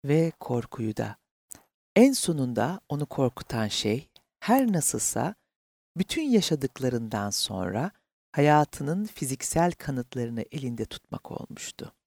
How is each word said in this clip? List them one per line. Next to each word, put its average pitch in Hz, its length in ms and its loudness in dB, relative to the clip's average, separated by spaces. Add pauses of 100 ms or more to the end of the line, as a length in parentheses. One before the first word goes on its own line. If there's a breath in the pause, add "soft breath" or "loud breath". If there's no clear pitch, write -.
Ve 156 360 2
korkuyu 117 560 -4
da. 110 200 -4 (800)
En 262 160 10
sonunda 139 760 0
onu 147 180 -2
korkutan 120 640 0
şey, 110 400 -2 (320)
her 240 320 4
nasılsa 156 640 0 (640)
bütün 196 260 -2
yaşadıklarından 127 1080 0
sonra 101 600 -2 (420)
hayatının 151 720 2
fiziksel 165 680 -2
kanıtlarını 120 800 -6
elinde 120 320 -6
tutmak - 460 -8
olmuştu. - 640 -12 (140)